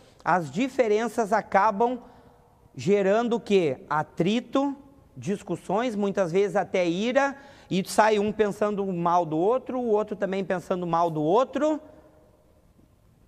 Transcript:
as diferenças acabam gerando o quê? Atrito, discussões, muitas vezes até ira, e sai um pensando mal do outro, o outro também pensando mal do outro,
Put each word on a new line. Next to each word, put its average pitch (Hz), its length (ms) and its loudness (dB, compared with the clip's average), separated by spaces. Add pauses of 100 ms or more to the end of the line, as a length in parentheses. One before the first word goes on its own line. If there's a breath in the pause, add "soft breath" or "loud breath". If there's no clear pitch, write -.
(240 loud breath)
as 165 280 0
diferenças 226 800 0
acabam 220 680 0 (720 loud breath)
gerando 202 600 2
o 226 40 0
quê? 175 500 0
Atrito, 226 840 0 (400)
discussões, 190 800 -4
muitas 196 360 -2
vezes 190 240 0
até 180 320 0
ira, 247 480 0 (340 loud breath)
e 185 160 0
sai 220 340 4
um 208 120 0
pensando 208 600 -2
mal 175 340 2
do 156 120 -4
outro, 247 420 -2
o 247 80 -4
outro 214 280 0
também 190 280 -4
pensando 185 440 -4
mal 170 220 2
do 151 120 -4
outro, 262 580 0 (1500)